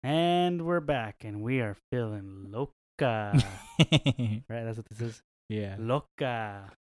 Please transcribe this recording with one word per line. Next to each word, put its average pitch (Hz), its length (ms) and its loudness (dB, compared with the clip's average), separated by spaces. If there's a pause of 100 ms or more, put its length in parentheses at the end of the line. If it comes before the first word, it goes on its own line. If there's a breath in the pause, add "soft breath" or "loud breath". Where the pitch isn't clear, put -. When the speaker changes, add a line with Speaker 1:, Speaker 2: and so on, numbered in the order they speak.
Speaker 1:
And 175 600 2
we're 175 140 4
back, 131 440 -2
and 104 180 -6
we 127 200 0
are 101 140 -2 (160)
feeling 98 600 -4
loca. 127 220 -4 (240)
Speaker 2:
<laughs> 113 460 4 (360)
Speaker 1:
Right, 117 840 2
that's 113 140 -4
what 113 120 -12
this 107 120 -10
is. 117 200 -8 (280)
Speaker 2:
Yeah. 104 300 -4
Speaker 1:
Loca. 113 920 -4 (120)